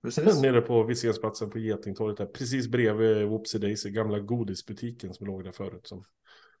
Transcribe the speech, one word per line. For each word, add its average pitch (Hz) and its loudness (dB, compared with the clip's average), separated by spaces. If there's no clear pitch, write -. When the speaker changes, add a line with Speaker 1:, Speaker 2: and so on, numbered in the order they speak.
Speaker 1:
Precis. 151 4
Speaker 2:
Nere 131 6
på 113 4
Visingsgårdsplatsen 110 -2
på 113 -8
Getingtorget 107 -4
där, 101 -6
precis 123 -2
bredvid 110 4
Whoopsie 107 -2
Daisy, 104 -2
gamla 107 0
godisbutiken 104 -6
som 101 -12
låg 95 -8
där 92 -12
förut, 95 -10
som, 92 -16